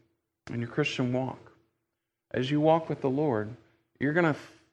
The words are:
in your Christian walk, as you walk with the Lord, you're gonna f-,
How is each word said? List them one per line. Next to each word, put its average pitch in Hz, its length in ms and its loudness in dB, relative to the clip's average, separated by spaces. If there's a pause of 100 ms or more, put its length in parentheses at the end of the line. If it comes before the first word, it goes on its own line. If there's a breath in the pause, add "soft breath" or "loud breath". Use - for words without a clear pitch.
(520)
in 117 80 -4
your 117 100 -6
Christian 131 440 -2
walk, 127 380 -6 (800)
as 127 180 -2
you 147 100 2
walk 160 300 4
with 151 120 -4
the 139 80 0
Lord, 123 460 -2 (440)
you're 139 140 0
gonna 170 160 4
f-, - 240 -4 (200)